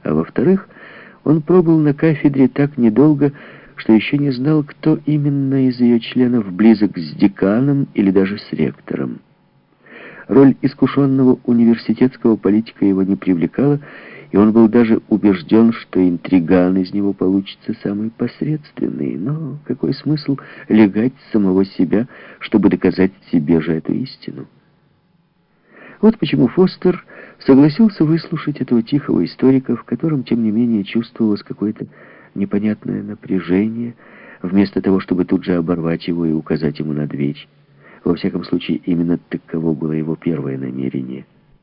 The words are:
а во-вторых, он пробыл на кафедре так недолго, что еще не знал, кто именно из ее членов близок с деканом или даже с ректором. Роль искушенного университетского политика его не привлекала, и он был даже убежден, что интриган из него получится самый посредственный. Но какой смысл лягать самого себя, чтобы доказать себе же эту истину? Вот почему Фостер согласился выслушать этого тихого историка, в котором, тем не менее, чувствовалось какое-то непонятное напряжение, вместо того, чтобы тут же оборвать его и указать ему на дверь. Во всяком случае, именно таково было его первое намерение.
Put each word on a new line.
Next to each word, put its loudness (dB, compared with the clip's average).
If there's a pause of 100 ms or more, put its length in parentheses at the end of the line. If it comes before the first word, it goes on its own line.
а -4
во-вторых, -2 (560)
он 2
пробыл 2
на 2
кафедре 2
так -2
недолго, 2 (420)
что -2
еще 4
не 0
знал, 0
кто -2
именно 0
из -2
ее 4
членов 0
близок 4
с -10
деканом 0
или 2
даже 0
с -12
ректором. -6 (1080)
Роль 6
искушенного 2
университетского 2
политика -2
его 2
не 0
привлекала, 0 (500)
и 0
он 4
был 6
даже 2
убежден, 2
что -2
интриган 2
из -4
него -2
получится -4 (100)
самый -6
посредственный. -6
Но -8
какой -4
смысл -4 (320)
лягать 2 (200)
самого 2
себя, -2 (320)
чтобы 2
доказать 0 (180)
себе 0
же -4
эту -6
истину? -8 (1500)
Вот 4
почему 0
Фостер 0 (360)
согласился 4
выслушать -4
этого 0
тихого -2
историка, 0
в -16
котором, -4
тем -2
не 0
менее, 0
чувствовалось -4
какое-то -8 (480)
непонятное -4
напряжение, -4 (480)
вместо 0
того, 0
чтобы -2
тут -2
же -2
оборвать -4
его -4
и -2
указать -4
ему -6
на -4
дверь. -6 (560)
Во 0
всяком -4
случае, -4
именно -2 (120)
таково -6
было -6
его -4
первое -6
намерение. -10 (380)